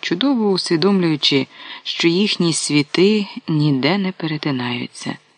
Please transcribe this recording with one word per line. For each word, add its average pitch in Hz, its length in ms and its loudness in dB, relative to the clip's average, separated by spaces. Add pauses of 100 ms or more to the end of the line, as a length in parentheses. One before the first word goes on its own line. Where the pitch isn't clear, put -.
чудово 214 500 0
усвідомлюючи, 170 960 0 (360)
що - 260 -2
їхні 175 440 2
світи 185 760 2 (220)
ніде 151 500 2
не 185 140 -2
перетинаються. 127 1040 -6 (200)